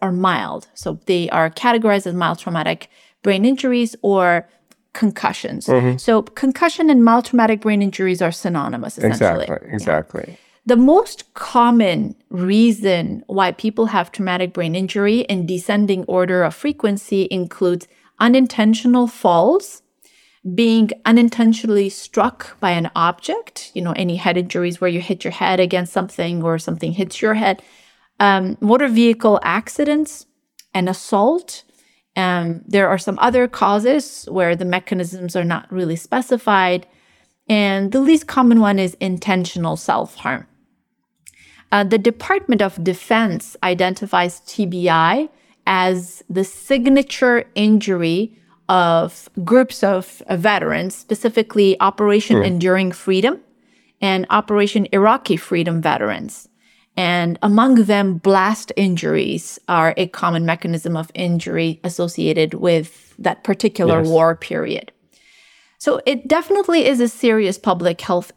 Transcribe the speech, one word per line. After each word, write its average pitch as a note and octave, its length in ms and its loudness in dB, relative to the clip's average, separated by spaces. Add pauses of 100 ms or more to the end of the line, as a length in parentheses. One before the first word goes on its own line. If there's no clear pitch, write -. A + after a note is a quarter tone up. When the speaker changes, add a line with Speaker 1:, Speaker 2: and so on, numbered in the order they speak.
Speaker 1:
are F#3+ 100 -2
mild. E3+ 640 -2
So D#3+ 320 -10
they F3 240 0
are D#3+ 180 2
categorized A3 560 0
as F3 80 -6
mild E3+ 240 -2
traumatic E3 520 -6 (340)
brain G3 200 0
injuries B3 580 0
or F3+ 460 2 (460)
concussions. - 720 -4
Speaker 2:
Mm-hmm. B2+ 320 2
Speaker 1:
So A3 240 2
concussion D#4 680 0
and B3+ 140 6
mild A#3 220 4
traumatic A3 360 2
brain G#3+ 200 0
injuries F#3+ 400 -2
are E3+ 100 0
synonymous, C#3+ 680 -6
essentially. A2 460 0
Speaker 2:
Exactly, - 240 -8
Speaker 1:
Yeah. - 60 -14
Speaker 2:
exactly. E2+ 640 -4 (280)
Speaker 1:
The A#3 120 4
most D#4 560 2
common A#3 800 2 (140)
reason G3 1000 0
why F#3+ 240 -2
people A3 360 -2
have F#3 240 -4
traumatic F3+ 420 -4
brain E3 220 -4
injury G3+ 460 0
in F3+ 260 -4
descending F#3+ 580 -2
order F3+ 380 0
of D#3 100 -2
frequency G3+ 760 -2
includes F3 560 -4 (320)
unintentional A#3+ 880 2
falls, G#3+ 720 2 (720)
being A3+ 380 4 (140)
unintentionally A3+ 840 2
struck - 680 -4
by G3 120 0
an E3+ 240 -2
object, - 800 -6
you - 80 -8
know, E3+ 120 -4
any F3 220 -4
head F3 220 -2
injuries F3 420 -4
where F3+ 100 0
you E3+ 100 -2
hit F3+ 240 -6
your F3 80 -6
head F#3 280 -2
against F3+ 340 -2
something F3 500 -4
or E3 160 -2
something E3 320 -8
hits F3+ 300 -6
your A3 120 0
head, G3 300 -2 (560)
um, F#3+ 400 2
motor A#3 280 2
vehicle A3+ 540 4
accidents, D4 840 -4 (460)
and F#3 140 -2
assault. A3 760 -2 (520)
Um, F3 520 -2
there G3 220 2
are F#3+ 100 2
some G3 200 -6
other B3 280 2
causes A3 840 0
where F3 260 0
the F3+ 100 -6
mechanisms F3+ 720 -6
are F3+ 100 -2
not E3+ 260 -6
really F3+ 240 -4
specified. F#3+ 880 0 (640)
And G3 420 0
the C4 100 2
least D#4 260 2
common A#3 320 4
one G3+ 180 4
is F#3 220 -2
intentional F3+ 760 -4
self-harm. - 680 -6 (1300)
Uh, G3+ 140 2
the G#3 120 2
Department A#3 640 0
of F#3 220 -4
Defense F#3+ 800 -2
identifies F3+ 760 -2
T - 240 -6
B F3 240 -2
I E3+ 400 2 (380)
as F#3 600 -2
the F#3 140 -2
signature C4 1040 0 (100)
injury G3+ 800 0 (320)
of E3+ 600 2 (140)
groups B3+ 400 2
of, F#3+ 440 -2
uh, F#3 80 -2
veterans, F3 600 -2
specifically G#3+ 840 0
Operation G#3 580 2
Speaker 2:
Hmm. G3+ 60 4
Speaker 1:
Enduring F#3 480 0
Freedom G3 480 -2 (600)
and F#3+ 280 -2
Operation G#3 600 0
Iraqi G3 460 2
Freedom E3+ 440 -2
veterans. - 680 -4 (480)
And F3 440 -2
among A3+ 440 4
them, G3 320 0
blast G3 580 0
injuries E3+ 920 -2
are E3 280 2
a F#3 120 -2
common E3+ 380 -4
mechanism E3+ 520 -4
of D#3+ 160 -10
injury E3 720 -4
associated E3 720 -2
with E3 640 -2
that - 260 -4
particular F#3 560 0
Speaker 2:
Yes. D#3+ 100 0
Speaker 1:
war E3 260 4
period. - 560 -8 (840)
So - 280 -2
it C4+ 220 -2
definitely E4+ 580 0
is B3+ 140 2
a A#3+ 80 2
serious A3 500 0
public F3 440 -2
health F3+ 360 -4